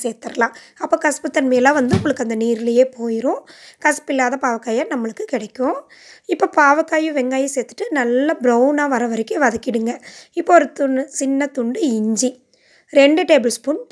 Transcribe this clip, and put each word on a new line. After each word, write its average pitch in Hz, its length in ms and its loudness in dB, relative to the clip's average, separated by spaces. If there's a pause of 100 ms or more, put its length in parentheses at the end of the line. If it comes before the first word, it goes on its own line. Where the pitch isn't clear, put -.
சேர்த்துடலாம். 233 540 -4 (280)
அப்போ 311 220 0
கசப்புத்தன்மையெல்லாம் 277 760 2
வந்து 254 200 2
உங்களுக்கு 269 280 -2
அந்த 226 160 -4
நீர்லயே 233 440 2 (100)
போயிரும். 233 420 -4 (460)
கசப்பு 302 300 -2
இல்லாத 262 320 0
பாவக்காயை 233 460 -4
நம்மளுக்கு 233 320 -6 (100)
கிடைக்கும். 254 440 -4 (560)
இப்போ 381 140 0 (100)
பாவக்காயும் 311 640 2
வெங்காயம் 262 360 -2
சேர்த்துட்டு 269 300 -6 (140)
நல்லா 254 340 0 (100)
ப்ரௌனா 262 400 2 (120)
வர 233 80 -2 (100)
வரைக்கும் 254 320 -2
வதக்கிடுங்க. 226 460 -2 (480)
இப்போ 349 180 2
ஒரு 294 100 2 (100)
துண்டு, 269 240 0 (180)
சின்ன 277 360 -2
துண்டு 247 240 -4 (140)
இஞ்சி, 220 360 0 (680)
ரெண்டு 302 300 4
டேபிள் 240 280 2
ஸ்பூன் 311 320 -6